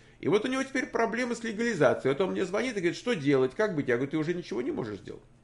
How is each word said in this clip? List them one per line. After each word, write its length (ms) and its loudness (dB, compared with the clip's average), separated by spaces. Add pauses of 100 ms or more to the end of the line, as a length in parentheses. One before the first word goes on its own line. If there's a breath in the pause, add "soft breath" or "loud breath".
(200 loud breath)
И 80 -6
вот 160 2
у 40 -2
него 160 0
теперь 240 -2
проблемы 480 0
с 80 -8
легализацией. 680 2
Вот 80 0
он 100 0
мне 120 -2
звонит 280 -2
и 80 -6
говорит: 180 0
«Что 160 -2
делать, 400 4
как 220 0
быть?» 120 -2
Я 100 4
говорю: 120 -2
«Ты 80 -2
уже 160 0
ничего 300 -4
не 80 -4
можешь 260 -6
сделать. 240 -14 (220)